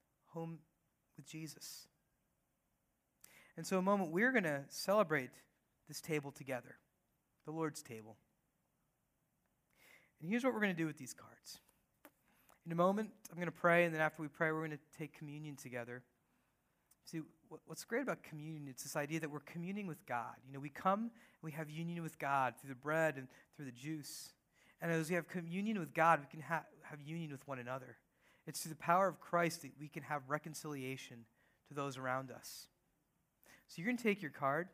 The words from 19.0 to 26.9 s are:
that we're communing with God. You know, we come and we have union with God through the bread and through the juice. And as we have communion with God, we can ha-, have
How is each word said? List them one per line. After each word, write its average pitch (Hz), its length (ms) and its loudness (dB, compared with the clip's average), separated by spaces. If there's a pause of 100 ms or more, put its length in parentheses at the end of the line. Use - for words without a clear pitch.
that 151 100 -4
we're 151 100 -6
communing 190 460 -6
with 156 200 -6
God. 120 280 -4 (120)
You 135 60 -16
know, 139 80 -8
we 147 80 -8
come 190 320 2
and - 420 -10
we 160 100 -8
have 151 180 -4
union 170 320 -4
with 160 160 -8
God 139 400 4
through 135 100 -16
the 135 60 -8
bread 151 420 2
and 131 120 -10 (280)
through 147 100 -10
the 123 60 -8
juice. 143 600 -8 (480)
And 170 120 0
as 160 160 2
we 185 60 2
have 170 140 0
communion 185 500 -2
with 151 160 -4
God, 165 260 8
we 139 60 -12
can 160 140 -12
ha-, 151 260 -2 (160)
have 147 180 -12